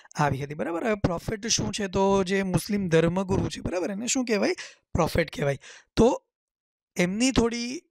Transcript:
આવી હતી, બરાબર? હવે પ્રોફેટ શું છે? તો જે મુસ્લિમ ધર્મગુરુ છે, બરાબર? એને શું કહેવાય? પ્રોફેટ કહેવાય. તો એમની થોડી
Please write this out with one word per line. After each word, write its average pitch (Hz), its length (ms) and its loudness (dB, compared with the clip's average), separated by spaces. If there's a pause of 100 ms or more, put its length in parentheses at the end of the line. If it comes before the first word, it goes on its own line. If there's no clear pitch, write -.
(160)
આવી 139 280 0
હતી, 143 100 -10
બરાબર? 294 320 -4
હવે 220 100 0
પ્રોફેટ 202 520 -4
શું 214 260 -2
છે? 202 140 -4
તો 196 360 2
જે 190 200 0
મુસ્લિમ 190 460 -2
ધર્મગુરુ 170 600 2
છે, - 120 -12
બરાબર? 330 300 -4
એને 214 160 -6
શું 254 180 0
કહેવાય? 226 300 2 (380)
પ્રોફેટ 160 420 0
કહેવાય. 139 220 -2 (380)
તો 233 280 4 (720)
એમની 202 360 0
થોડી 240 600 0